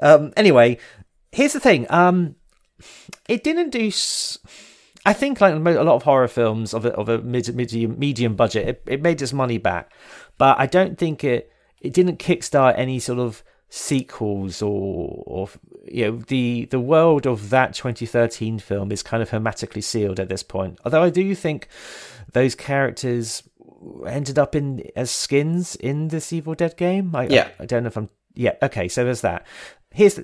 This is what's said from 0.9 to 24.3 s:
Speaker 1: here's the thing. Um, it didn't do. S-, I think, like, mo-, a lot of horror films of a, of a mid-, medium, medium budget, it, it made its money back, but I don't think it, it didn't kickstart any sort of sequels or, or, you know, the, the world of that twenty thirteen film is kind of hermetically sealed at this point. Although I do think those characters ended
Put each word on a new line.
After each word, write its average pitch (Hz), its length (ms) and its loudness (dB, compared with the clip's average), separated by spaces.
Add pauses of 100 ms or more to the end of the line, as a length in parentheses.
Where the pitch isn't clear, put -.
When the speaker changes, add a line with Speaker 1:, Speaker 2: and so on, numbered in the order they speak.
Speaker 1:
here's 285 200 2
the 285 80 -6
thing. 165 300 4
Um, 175 460 4 (920)
it 233 140 0
didn't 320 280 -2
do. 226 180 -2
S-, - 500 -6 (680)
I 202 80 4
think, 277 280 -2
like, 185 200 6
mo-, 165 220 2
a - 20 2
lot 160 120 6
of 117 80 -2
horror 135 240 4
films 113 440 -2
of 110 140 -4
a, 120 80 0
of 104 140 -4
a 117 100 0
mid-, 120 380 -4
medium, 113 420 -4
medium 120 380 -2
budget, 110 320 0
it, 123 180 -8
it 135 160 -4
made 165 180 0
its 135 120 -4
money 127 260 -2
back, 90 340 -4 (460)
but 135 200 6
I 135 80 2
don't 180 300 0
think 160 280 -4
it, 123 260 -2 (300)
it - 120 -8
didn't 180 260 2
kickstart 139 600 2
any 127 200 -4
sort 123 200 -6
of 120 240 -6 (260)
sequels 101 920 -4
or, 98 640 -6
or, 95 220 -8 (360)
you 120 200 -4
know, 110 120 -2 (120)
the, 120 420 0
the 131 100 0
world 156 460 4
of 104 240 -2
that 131 240 2
twenty 120 320 -8
thirteen 113 520 0
film 101 320 -6
is 104 120 -6
kind 113 200 -4
of 104 80 -6
hermetically 110 520 -6
sealed 101 360 -2
at 95 100 -4
this 92 140 -6
point. 95 420 -8
Although 156 180 2
I 175 80 4
do 190 240 0
think - 340 -6 (640)
those 127 220 2
characters 127 880 -4 (640)
ended 135 320 -4